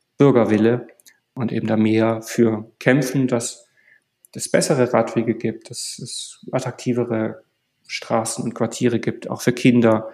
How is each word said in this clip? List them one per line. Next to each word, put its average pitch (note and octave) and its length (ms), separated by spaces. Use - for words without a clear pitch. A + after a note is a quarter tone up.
Bürgerwille“, A2+ 680
und A#2+ 180
eben A2 140
da A2 100
mehr A2+ 440
für A2 580
kämpfen, C3 480
dass - 400
es - 180
bessere D#3 420
Radwege A2+ 420
gibt, - 340
dass - 300
es - 520
attraktivere A#2+ 920
Straßen - 560
und A#2 100
Quartiere A#2 460
gibt, - 300
auch - 120
für B2 120
Kinder, A2+ 600